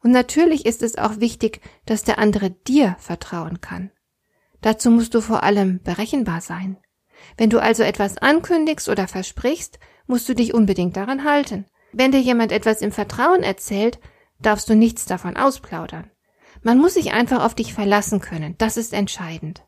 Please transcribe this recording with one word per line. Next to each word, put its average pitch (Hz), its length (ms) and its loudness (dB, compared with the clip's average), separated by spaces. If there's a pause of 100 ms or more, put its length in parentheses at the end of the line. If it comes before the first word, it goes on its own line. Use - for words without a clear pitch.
Und 240 100 4
natürlich 294 540 4
ist 233 160 -2
es 226 140 -4
auch 214 240 -2
wichtig, 226 400 -2 (260)
dass 220 180 -2
der - 140 0
andere 202 320 2
dir 254 480 2
vertrauen 170 640 -10
kann. 180 300 -12 (720)
Dazu 220 300 2
musst 233 240 4
du 233 60 4
vor 220 220 -2
allem 190 400 2
berechenbar 190 580 -4
sein. 185 360 -10 (600)
Wenn 226 140 4
du 226 100 2
also 226 220 2
etwas 202 360 -2
ankündigst 311 720 0
oder 196 200 -2
versprichst, - 720 -6 (280)
musst 247 220 -2
du 254 60 -2
dich 226 200 0
unbedingt 190 420 2
daran 262 280 -6
halten. 277 420 0 (260)
Wenn 262 200 4
dir 269 80 6
jemand 240 320 2
etwas 220 300 0
im 208 100 -4
Vertrauen 254 500 0
erzählt, 202 560 -4 (400)
darfst 214 300 0
du 226 60 4
nichts 226 300 4
davon - 320 -6
ausplaudern. 165 720 -4 (520)
Man 240 160 4
muss 349 160 4
sich - 180 0
einfach 247 320 0
auf 226 100 0
dich - 200 -6
verlassen 208 460 0
können, 160 380 -10
das 220 180 0
ist 226 160 -6
entscheidend. 175 760 -8